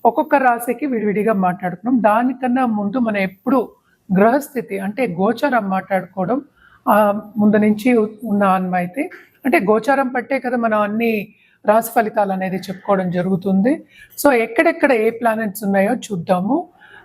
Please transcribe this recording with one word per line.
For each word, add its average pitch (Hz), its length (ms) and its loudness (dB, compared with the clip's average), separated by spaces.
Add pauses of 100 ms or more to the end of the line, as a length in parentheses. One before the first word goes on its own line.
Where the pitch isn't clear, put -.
ఒక్కొక్క 294 300 0
రాశికి 247 500 0
విడివిడిగా 214 480 -2
మాట్లాడుకున్నాం. 190 680 -2
దానికన్నా 247 640 0
ముందు 208 320 -2
మనం 226 200 -2
ఎప్పుడు 208 520 -2 (480)
గ్రహస్థితి 226 600 2
అంటే 214 280 -4
గోచారం 220 640 0
మాట్లాడుకోవడం, 190 720 -2 (480)
ఆ, 208 320 4 (160)
ముందు 214 200 4
నుంచి 214 360 2 (300)
ఉన్న 202 200 0
ఆనవాయితీ. 185 680 -2 (360)
అంటే 294 140 4
గోచారం 226 480 2
పట్టే 247 320 -4
కదా 247 180 -4
మనం 220 240 0
అన్ని 214 460 -2 (380)
రాశి 226 300 2
ఫలితాలు 220 360 0
అనేది 185 240 -4
చెప్పుకోవడం 185 560 -2
జరుగుతుంది. 190 720 0 (420)
So 285 80 6
ఎక్కడెక్కడ 285 580 2
ఏ 220 180 2
ప్లానెట్స్ 220 540 -2
ఉన్నాయో 196 320 2
చూద్దాము, 196 720 -2 (380)